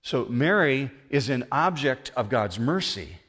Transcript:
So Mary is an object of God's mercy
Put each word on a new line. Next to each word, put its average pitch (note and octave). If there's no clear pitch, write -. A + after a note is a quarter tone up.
So -
Mary C#3
is C3+
an B2+
object D3
of A2+
God's G#2
mercy A#2